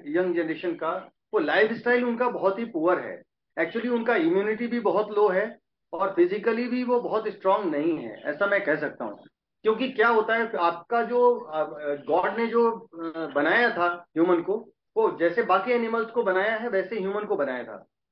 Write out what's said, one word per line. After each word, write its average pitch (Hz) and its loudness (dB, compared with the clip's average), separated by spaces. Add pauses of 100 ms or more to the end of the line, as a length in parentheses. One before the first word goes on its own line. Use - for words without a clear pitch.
यंग 175 0
जनरेशन 160 -4
का, 165 -6 (220)
वो 208 4
लाइफस्टाइल 220 2
उनका 240 0
बहुत 190 0
ही 233 -4
पुअर - 0
है। 110 -10 (380)
Actually, 220 -2
उनका 233 0
इम्यूनिटी 202 0
भी 233 -2
बहुत 202 0
लो 208 4
है 202 0 (360)
और 190 -2
फिजिकली 208 2
भी 247 -2
वो 240 2
बहुत 214 -4
स्ट्रॉन्ग 190 0
नहीं 156 0
है, 113 -10
ऐसा 147 -2
मैं 202 2
कह 151 0
सकता 147 -6
हूँ। 104 -10 (440)
क्योंकि 220 0
क्या 220 2
होता 220 4
है, 226 -2
आपका 175 0
जो, 240 4
अ, 156 -6
अ, 147 -4 (120)
गॉड 185 0
ने 233 0
जो, 233 4
अ, 165 -8
बनाया 196 4
था 175 -2 (120)
ह्यूमन 170 4
को, 208 -4 (280)
वो 196 2
जैसे 170 2
बाकी 226 2
एनिमल्स 226 0
को 233 -2
बनाया 196 0
है, 226 -4
वैसे 190 -2
ह्यूमन 196 -2
को 202 -2
बनाया 127 -4
था। - -14 (240)